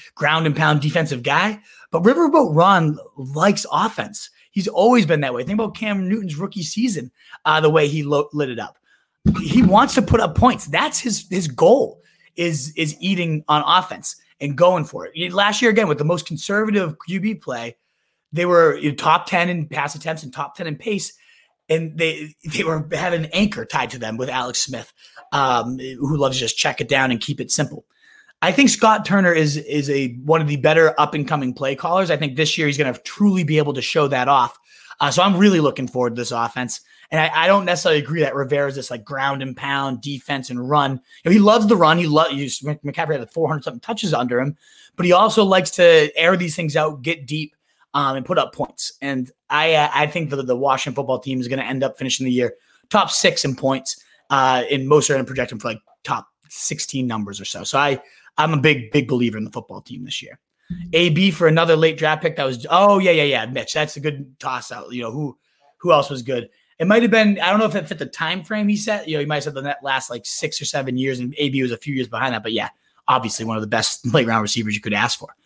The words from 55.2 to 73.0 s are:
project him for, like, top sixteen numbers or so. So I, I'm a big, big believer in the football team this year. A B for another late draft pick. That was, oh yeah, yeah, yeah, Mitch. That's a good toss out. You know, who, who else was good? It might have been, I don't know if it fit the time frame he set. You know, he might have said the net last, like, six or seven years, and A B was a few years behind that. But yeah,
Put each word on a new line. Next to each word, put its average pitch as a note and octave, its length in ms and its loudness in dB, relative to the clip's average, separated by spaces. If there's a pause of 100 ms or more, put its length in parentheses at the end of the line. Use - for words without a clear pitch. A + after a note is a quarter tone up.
project C3 260 -6
him A2+ 80 -12
for, B2 80 -8
like, A#2+ 140 -8 (220)
top A#2+ 240 -6 (220)
sixteen - 560 -6
numbers G#2 340 -6
or F#2+ 60 -14
so. - 180 -12
So - 140 -2
I, C#3 240 0 (380)
I'm D#3+ 140 2
a D3+ 60 2
big, B2+ 320 2
big C3 160 0
believer A#2+ 300 -2
in G#2+ 60 -8
the G#2+ 80 -12
football G#2 300 -14
team - 240 -16
this - 180 -12
year. - 160 -20 (540)
A E3+ 180 4
B F#3+ 180 4
for E3 180 2
another E3 280 4
late D#3 240 2
draft D#3 240 0
pick. D#3+ 120 -2
That D3 100 -2
was, B2+ 260 -6
oh G3 260 8
yeah, F#3+ 140 4
yeah, D#3 120 4
yeah, B2+ 220 0
Mitch. B2 280 -8
That's D3+ 220 -2
a C#3+ 60 -12
good C#3 380 -8
toss B2+ 320 -8
out. G2 200 -16
You B2 120 -8
know, A2+ 80 -8
who, C#3+ 260 -8 (400)
who E3+ 160 2
else C#3+ 160 4
was C3 140 -8
good? A#2+ 260 -6 (280)
It E3 100 -2
might A3+ 160 6
have A3 80 2
been, G#3 280 4
I E3+ 120 0
don't G#3 80 2
know A3 80 2
if D#3+ 80 -4
it E3+ 120 -6
fit - 120 -10
the C#3+ 60 -6
time E3 380 -6
frame G#3+ 240 -4
he G#3 80 2
set. G#3 320 -4
You D#3 80 -4
know, D3 60 -2
he C#3+ 40 -4
might D3+ 100 -4
have C#3+ 100 -4
said D3+ 80 -8
the C3+ 80 -10
net C#3+ 200 -6
last, C3+ 280 -4
like, A#2+ 160 -10
six - 360 -6
or C#3 40 -8
seven C3 320 -4
years, C3 240 -4
and B2 160 -8
A D3 100 0
B C3+ 140 -2
was B2 100 -2
a A2+ 60 -8
few D3 160 -8
years B2+ 160 -4
behind A#2+ 240 -4
that. G#2+ 100 -6
But A2 80 -6
yeah, G#2 160 -4 (400)